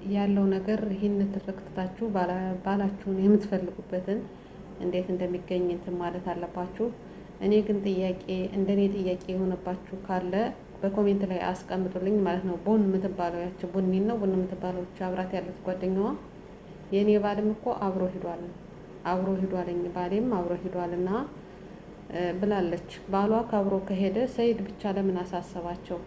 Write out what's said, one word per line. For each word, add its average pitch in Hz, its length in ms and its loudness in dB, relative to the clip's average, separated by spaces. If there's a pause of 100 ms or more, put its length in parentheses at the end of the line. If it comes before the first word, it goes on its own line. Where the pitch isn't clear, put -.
ያለው 202 380 4
ነገር 196 420 2
ይህን 202 300 0 (120)
ትርክትታችሁ 190 800 -6
ባላ-፣ 180 220 2 (260)
ባላችሁን 196 600 0
የምትፈልጉበትን 190 1000 2 (580)
እንዴት 180 300 -2
እንደሚገኝ 180 600 0
እንትን 175 280 -4
ማለት 175 300 -4
አለባችሁ። 180 600 -4 (520)
እኔ 196 140 4 (100)
ግን 208 200 2
ጥያቄ፣ 185 420 0 (280)
እንደኔ 196 280 4 (120)
ጥያቄ 185 360 -2
የሆነባችሁ 185 720 -2
ካለ 180 320 -2 (420)
በኮሜንት 202 500 4
ላይ 185 160 0
አስቀምጡልኝ 185 800 0
ማለት 185 240 2
ነው። 180 140 0
ቡን 214 240 4
የምትባለው 185 580 0
ያቺ 180 260 -6
ቡኒ 185 340 2
ነው፣ 226 160 2
ቡን 196 160 2
የምትባለው 185 500 -2
ያቺ - 180 -12
አብራት 185 320 -2
ያለች 180 280 -6
ጓደኛዋ፣ 185 480 0 (840)
"የኔ 202 280 6
ባልም 208 300 2
እኮ 214 160 -2 (160)
አብሮ 190 260 0
ሂዷል፣ 175 360 -4 (640)
አብሮ 185 300 2
ሂዷልኝ፣ 180 540 0
ባሌም 180 440 0
አብሮ 175 240 0
ሂዷልና", 180 520 -2 (1000)
እ፣ 170 120 -4 (140)
ብላለች። 185 560 0 (140)
ባሏ 202 280 4 (120)
ከአብሮ 196 380 2
ከሄደ 190 340 2 (120)
ሰይድ 233 320 2
ብቻ 196 300 -8
ለምን 190 280 2
አሳሰባቸው? 175 880 -6